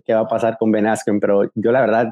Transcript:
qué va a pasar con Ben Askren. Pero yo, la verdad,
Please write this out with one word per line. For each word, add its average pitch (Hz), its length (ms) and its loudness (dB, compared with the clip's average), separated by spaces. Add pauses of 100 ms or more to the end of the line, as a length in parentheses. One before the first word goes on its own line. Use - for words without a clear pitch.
qué 113 80 -2
va 110 80 2
a 110 80 -2
pasar 113 300 -2
con 110 120 0
Ben 107 160 0
Askren. 107 320 -2
Pero 101 360 0
yo, 113 180 0
la 131 80 2
verdad, 113 320 0